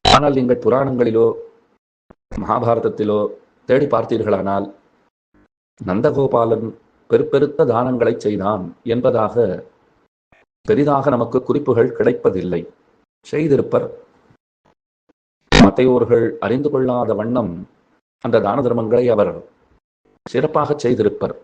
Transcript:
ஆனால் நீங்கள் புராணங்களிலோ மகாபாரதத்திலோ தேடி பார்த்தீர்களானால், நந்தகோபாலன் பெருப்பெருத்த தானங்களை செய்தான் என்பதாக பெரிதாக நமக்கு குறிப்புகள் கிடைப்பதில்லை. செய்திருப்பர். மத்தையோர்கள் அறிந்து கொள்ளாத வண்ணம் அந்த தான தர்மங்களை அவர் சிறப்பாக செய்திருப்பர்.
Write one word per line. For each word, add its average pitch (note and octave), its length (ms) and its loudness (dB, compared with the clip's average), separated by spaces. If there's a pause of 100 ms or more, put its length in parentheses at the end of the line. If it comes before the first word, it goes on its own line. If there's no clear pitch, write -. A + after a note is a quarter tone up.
(120)
ஆனால் C#3 260 4
நீங்கள் B2 260 0
புராணங்களிலோ A#2 600 2 (1120)
மகாபாரதத்திலோ A2 800 0 (500)
தேடி C#3+ 180 2
பார்த்தீர்களானால், G2+ 800 -2 (1120)
நந்தகோபாலன் A2+ 840 0 (440)
பெருப்பெருத்த C#3 560 2
தானங்களை A#2 500 0
செய்தான் G2+ 480 -2 (200)
என்பதாக A#2+ 500 0 (1300)
பெரிதாக C#3+ 440 2
நமக்கு A#2+ 320 0
குறிப்புகள் B2+ 540 0
கிடைப்பதில்லை. F2+ 640 0 (640)
செய்திருப்பர். C#3 600 -2 (1700)
மத்தையோர்கள் A#2+ 720 4 (120)
அறிந்து A#2 320 -2
கொள்ளாத B2 440 -2
வண்ணம் A2 380 -2 (720)
அந்த A2+ 160 2
தான G2+ 220 -2
தர்மங்களை A#2 460 0
அவர் G2+ 240 2 (920)
சிறப்பாக D3 520 -2
செய்திருப்பர். G#2 640 -2